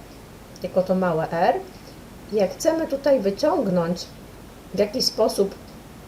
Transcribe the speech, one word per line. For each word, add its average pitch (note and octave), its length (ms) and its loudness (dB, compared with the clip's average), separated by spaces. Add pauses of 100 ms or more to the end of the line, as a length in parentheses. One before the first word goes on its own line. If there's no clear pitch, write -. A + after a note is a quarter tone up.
(640)
jako F3+ 200 0
to F#3 120 0
małe F3 360 0
r. F3 240 4 (800)
Jak G3 180 2
chcemy D#4+ 360 0
tutaj C4+ 340 2
wyciągnąć G3 880 0 (680)
w F3+ 40 0
jakiś G#3+ 260 0
sposób G#3+ 500 2 (540)